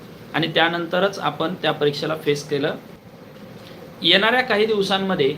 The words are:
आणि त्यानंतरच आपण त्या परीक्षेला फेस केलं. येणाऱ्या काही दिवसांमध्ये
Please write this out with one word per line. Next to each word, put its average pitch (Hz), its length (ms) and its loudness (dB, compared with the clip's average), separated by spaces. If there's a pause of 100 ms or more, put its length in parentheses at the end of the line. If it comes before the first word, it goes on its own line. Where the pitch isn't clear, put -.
(340)
आणि 156 120 0
त्यानंतरच 170 720 2
आपण 160 360 -2
त्या 156 180 0
परीक्षेला 151 440 0
फेस 147 320 0
केलं. 147 260 -2 (1300)
येणाऱ्या 208 360 6
काही 220 260 2
दिवसांमध्ये 190 720 0